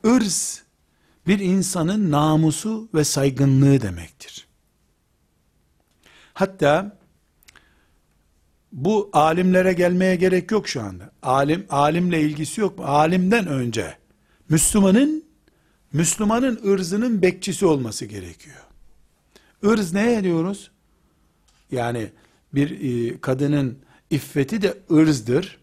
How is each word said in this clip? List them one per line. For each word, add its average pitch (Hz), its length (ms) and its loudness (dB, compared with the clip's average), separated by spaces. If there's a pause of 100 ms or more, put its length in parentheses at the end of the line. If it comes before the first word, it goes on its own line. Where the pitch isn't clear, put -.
Irz, 220 580 0 (640)
bir 196 120 2
insanın 185 720 0
namusu 156 840 0
ve 151 100 2
saygınlığı 139 760 2
demektir. - 680 -12 (1900)
Hatta 190 640 0 (1700)
bu 202 400 -2
alimlere 180 600 4
gelmeye 180 440 2
gerek 180 340 0
yok 214 180 -2
şu 123 140 -6
anda. 90 280 -12 (120)
Alim, 143 480 0
alimle 160 500 0
ilgisi 151 400 -4
yok. 196 220 -4
Alimden 180 640 2
önce 117 500 -6 (520)
Müslümanın, 214 760 2 (680)
Müslümanın 220 760 0
ırzının 196 560 0
bekçisi 185 440 0
olması 131 380 0
gerekiyor. 101 600 -16 (1000)
Irz 202 300 0
neye 214 320 0
diyoruz? 175 460 -4 (1000)
Yani 120 400 -4 (440)
bir, 147 260 -2
e, 120 400 -4
kadının 139 580 -2 (320)
iffeti 147 520 -2
de 190 160 -2 (120)
ırzdır. 151 720 0